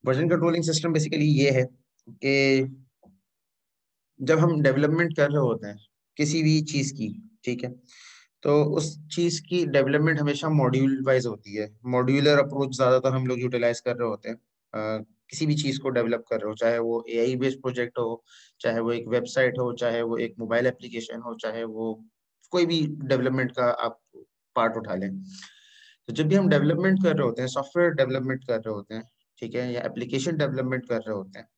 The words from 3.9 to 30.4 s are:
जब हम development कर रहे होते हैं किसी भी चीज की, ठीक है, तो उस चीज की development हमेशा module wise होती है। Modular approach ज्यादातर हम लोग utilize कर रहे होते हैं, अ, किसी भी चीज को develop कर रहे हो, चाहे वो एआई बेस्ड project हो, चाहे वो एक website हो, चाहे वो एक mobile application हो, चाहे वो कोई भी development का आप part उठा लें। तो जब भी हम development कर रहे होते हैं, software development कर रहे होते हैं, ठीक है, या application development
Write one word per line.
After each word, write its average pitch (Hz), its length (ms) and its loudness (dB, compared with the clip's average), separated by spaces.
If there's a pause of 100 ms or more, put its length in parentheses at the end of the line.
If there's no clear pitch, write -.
जब 160 180 4
हम 160 220 4
development 151 540 4
कर 143 140 2
रहे 147 120 2
होते 113 260 0
हैं 104 100 -12 (400)
किसी 151 260 0
भी 156 180 4
चीज 151 300 -2
की, - 520 -10
ठीक 123 200 -4
है, 127 60 -8 (720)
तो 147 200 4
उस - 440 -2
चीज 170 320 -2
की 175 260 -2
development 147 540 2
हमेशा 147 300 -2
module 135 540 2
wise 131 220 2
होती 101 300 -8
है। 107 300 -8
Modular 135 520 4
approach 139 380 0
ज्यादातर 131 380 4
हम 127 140 -2
लोग 127 120 -2
utilize 120 400 0
कर 120 160 -4
रहे 120 140 -4
होते 107 200 -10
हैं, 113 60 -10 (380)
अ, 110 300 -6 (260)
किसी - 160 -4
भी 147 100 2
चीज 139 220 -2
को 135 120 -4
develop 117 400 0
कर 117 60 0
रहे 107 140 -4
हो, 107 60 -6
चाहे 117 240 2
वो 117 300 -2
एआई 117 260 0
बेस्ड 131 260 -2
project 120 380 -4
हो, 117 240 -4 (360)
चाहे 113 200 0
वो 117 120 0
एक 117 160 -4
website 123 520 0
हो, 123 140 -2
चाहे 117 280 -2
वो 117 160 -2
एक 117 220 -4
mobile 117 280 0
application 117 520 -8
हो, 117 160 -10
चाहे 113 280 -8
वो 110 420 -8 (440)
कोई 175 160 2
भी 165 220 0
development 131 640 -2
का 123 140 -2
आप 117 360 -2 (540)
part 113 220 0
उठा 104 180 -6
लें। 95 280 -6 (840)
तो 113 60 -10
जब 156 140 0
भी 190 80 4
हम 190 120 4
development 170 560 2
कर 160 140 2
रहे 135 100 0
होते 120 140 -4
हैं, 127 80 -4
software 160 420 0
development 131 560 -2
कर 117 100 0
रहे 110 140 -6
होते 104 240 -10
हैं, 113 80 -10 (360)
ठीक 117 160 -10
है, 123 180 -4
या 120 80 -6
application 131 560 -4
development 131 520 -2